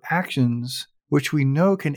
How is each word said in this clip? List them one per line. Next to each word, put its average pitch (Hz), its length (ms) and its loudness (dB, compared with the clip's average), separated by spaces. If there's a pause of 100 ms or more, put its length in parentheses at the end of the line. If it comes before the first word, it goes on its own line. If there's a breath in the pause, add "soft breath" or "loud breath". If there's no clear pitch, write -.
actions 127 800 -2 (180)
which 147 240 0
we 143 140 2
know 170 320 2
can 151 200 -4